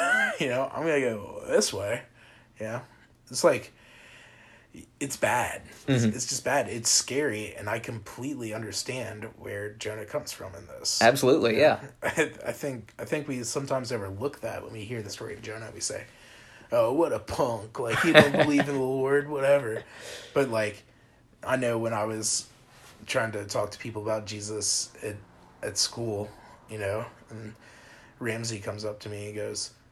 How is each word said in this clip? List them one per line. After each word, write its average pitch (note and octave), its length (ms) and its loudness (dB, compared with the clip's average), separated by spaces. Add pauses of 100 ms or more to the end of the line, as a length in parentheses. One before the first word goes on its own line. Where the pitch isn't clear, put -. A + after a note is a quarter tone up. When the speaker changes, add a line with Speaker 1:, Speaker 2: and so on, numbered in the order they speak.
(340)
Speaker 1:
<laughs> B4 60 -2
you C#3 80 0
know, B2+ 240 0
I'm C#3 140 -4
gonna D3+ 140 4
go A2+ 480 -2
this E3+ 240 4
way. G2+ 300 -2 (580)
Yeah. A2 200 -6 (500)
It's B2 140 2
like, - 280 4 (1300)
it's C#3 180 -6
bad. - 440 0 (240)
It's, B2 200 4
Speaker 2:
Mm-hmm. G#2+ 100 2
Speaker 1:
it's A#2 120 -4
just - 160 -4
bad. B2+ 240 2
It's A#2 200 -4
scary, A#2+ 680 0
and G2 140 -8
I A2+ 100 -2
completely A#2+ 760 -8
understand A2 680 -6 (140)
where G#2+ 360 -8
Jonah G#2+ 320 -8
comes - 260 -6
from - 220 -12
in - 120 -18
this. - 360 -2
Speaker 2:
Absolutely, B2+ 580 8
Speaker 1:
Yeah. C#3+ 200 8 (220)
Speaker 2:
yeah. - 80 0
Speaker 1:
<laughs> - 60 -4
I, - 320 0
I - 40 -2
think, B2+ 460 -8
I A#2 60 -6
think D3 240 -4
we B2+ 140 -4
sometimes C3 500 -2
overlook G#2 480 -4
that G#2 220 -6
when - 100 -12
we G#2+ 120 -10
hear A2+ 180 -6
the G2+ 80 -10
story G#2 240 -10
of G#2+ 80 -14
Jonah. A2+ 320 -10
We - 60 -12
say, - 240 -6 (680)
"Oh, A#2 240 4
what D#3 180 4
a G#2+ 60 0
punk. A2+ 600 -2
Like, A#2 220 0
he E3+ 140 4
didn't C#3+ 180 10
Speaker 2:
<laughs> D3+ 120 6
Speaker 1:
believe C#3+ 240 4
in C#3+ 80 -2
the C3 40 0
Lord," C3+ 480 2
whatever. C3+ 540 2 (500)
But, C#3 160 4
like, G#2+ 340 -2 (600)
I B2+ 120 2
know A#2+ 220 2
when A2+ 140 -2
I G#2+ 120 0
was A2 420 -2 (600)
trying A2+ 260 0
to G2+ 120 -6
talk G#2 280 -2
to - 60 -12
people G#2+ 240 -8
about A2 240 -2
Jesus G#2 640 -4 (120)
at, G#2 140 -6 (460)
at G2 140 -6
school, G#2 540 -2 (400)
you G#2+ 80 -10
know, G#2+ 260 -2 (260)
and A2 240 -12 (680)
Ramsey A2+ 400 -4
comes G#2 260 -6
up G#2 140 -6
to G#2+ 100 -10
me G#2 160 -8
and G#2 80 -10
goes G#2 380 -6 (200)